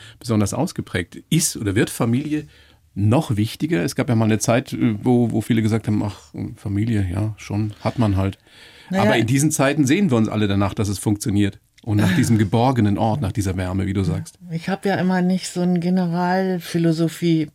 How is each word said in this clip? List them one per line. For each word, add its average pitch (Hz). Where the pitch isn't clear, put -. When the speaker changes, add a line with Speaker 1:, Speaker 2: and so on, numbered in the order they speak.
Speaker 1:
besonders 107
ausgeprägt. -
Ist -
oder 101
wird 127
Familie 147
noch 110
wichtiger? 156
Es 147
gab 127
ja 120
mal 113
eine 107
Zeit, 120
äh, 120
wo, 120
wo 113
viele 113
gesagt 110
haben, 104
„Ach, 104
Familie, 104
ja, 104
schon, 107
hat -
man 104
halt.“ 95
Speaker 2:
Naja. 190
Speaker 1:
Aber 214
in -
diesen 139
Zeiten 147
sehen 175
wir 120
uns 110
alle 107
danach, 98
dass 104
es 101
funktioniert. 101
Und 104
nach 180
Speaker 2:
<sighs> 180
Speaker 1:
diesem 113
geborgenen 110
Ort, 107
nach 95
dieser 95
Wärme, 92
wie 95
du 98
sagst. 90
Speaker 2:
Ich 165
hab -
ja 392
immer 185
nicht 180
so -
eine 180
Generalphilosophie 170